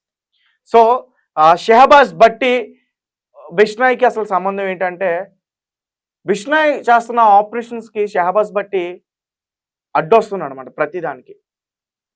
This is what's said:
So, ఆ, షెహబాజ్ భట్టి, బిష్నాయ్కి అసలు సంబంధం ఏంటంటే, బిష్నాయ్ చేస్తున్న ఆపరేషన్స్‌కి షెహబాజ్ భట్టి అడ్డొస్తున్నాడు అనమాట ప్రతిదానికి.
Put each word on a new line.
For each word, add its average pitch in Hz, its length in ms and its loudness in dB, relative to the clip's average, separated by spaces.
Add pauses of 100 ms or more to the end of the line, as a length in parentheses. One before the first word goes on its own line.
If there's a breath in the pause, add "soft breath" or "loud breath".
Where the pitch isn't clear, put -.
(720)
So, 233 300 4 (360)
ఆ, 160 160 6
షెహబాజ్ 240 600 4
భట్టి, 226 640 0 (720)
బిష్నాయ్కి 220 520 0
అసలు 220 200 0
సంబంధం 196 400 -4
ఏంటంటే, 185 640 -6 (1000)
బిష్నాయ్ 285 540 -2
చేస్తున్న 233 400 0
ఆపరేషన్స్‌కి 220 880 -2
షెహబాజ్ 185 440 -2
భట్టి 185 500 -8 (920)
అడ్డొస్తున్నాడు 175 540 -2
అనమాట 131 260 -20
ప్రతిదానికి. 151 580 -8 (800)